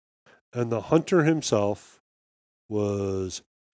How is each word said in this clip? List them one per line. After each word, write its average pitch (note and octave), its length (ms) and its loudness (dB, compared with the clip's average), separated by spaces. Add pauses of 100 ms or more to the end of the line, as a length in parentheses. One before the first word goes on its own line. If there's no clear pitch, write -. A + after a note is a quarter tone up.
(540)
and A#2+ 180 -4
the A2 100 -2
hunter E3 420 2
himself B2 760 0 (680)
was G2 720 -4 (320)